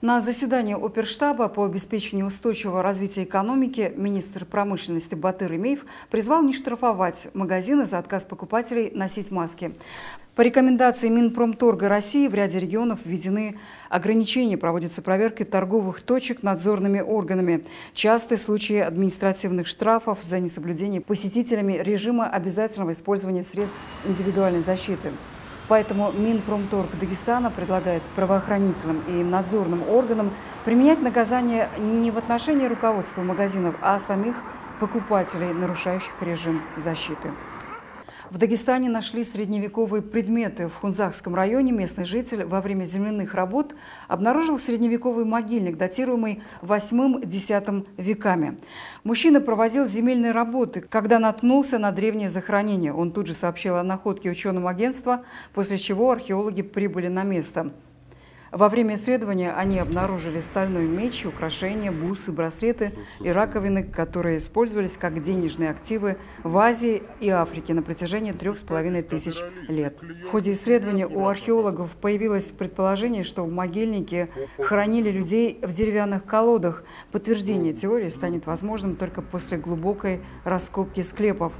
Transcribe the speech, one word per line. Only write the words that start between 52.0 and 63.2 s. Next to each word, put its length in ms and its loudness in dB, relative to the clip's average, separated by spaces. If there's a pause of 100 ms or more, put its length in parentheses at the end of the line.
захоронение. 600 0
Он 180 0
тут 160 -2
же 80 -6
сообщил 400 -2
о 80 0
находке 480 -2
учёным 340 -2
агентства, 560 0 (320)
после 240 -2
чего 320 2
археологи 540 -2
прибыли 460 -2
на 120 -2
место. 500 -2 (800)
Во 180 6
время 260 2
исследования 560 0
они 280 0
обнаружили 600 -2
стальной 460 0
меч, 400 -2
украшения, 640 -4
бусы, 400 -4
браслеты 600 -2 (260)
и 100 -2